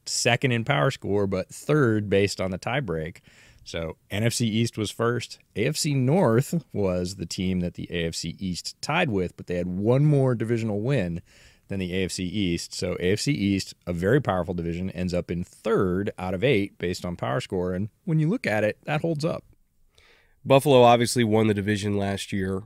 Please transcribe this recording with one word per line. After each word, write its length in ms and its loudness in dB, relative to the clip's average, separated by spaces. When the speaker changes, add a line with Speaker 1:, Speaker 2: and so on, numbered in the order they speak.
Speaker 1:
second 460 0
in 120 -2
Power 260 0
Score, 360 -2
but 240 -4
third 580 0
based 320 2
on 100 -2
the 80 -6
tiebreak. 600 -6
So 300 -8
N 120 -2
F 120 0
C 120 0
East 300 0
was 140 -4
first. 480 -4
A 80 0
F 140 -2
C 160 -2
North 680 2
was 420 -2
the 80 -8
team 360 -2
that 120 -4
the 180 -12
A 180 -2
F 60 -8
C 240 -8
East 440 -8
tied 260 0
with, 300 -2
but 80 -16
they 80 -4
had 120 -2
one 380 2
more 300 4
divisional 480 -2
win 400 -2
than 120 -6
the 160 -4
A 80 0
F 80 -4
C 120 -6
East. 500 -2
So 260 -4
A 120 2
F 80 0
C 120 0
East, 400 0
a 80 -4
very 260 4
powerful 320 -2
division, 380 -4
ends 240 -4
up 160 -2
in 120 -4
third 760 -2
out 160 -6
of 100 -2
eight 320 2
based 300 -4
on 100 -6
Power 240 -4
Score. 320 -4
And 160 -4
when 140 0
you 100 2
look 180 -2
at 180 0
it, 200 0
that 160 -2
holds 240 -2
up. 200 -4
Speaker 2:
Buffalo 380 8
obviously 420 6
won 220 4
the 80 4
division 420 -2
last 380 -4
year 320 -2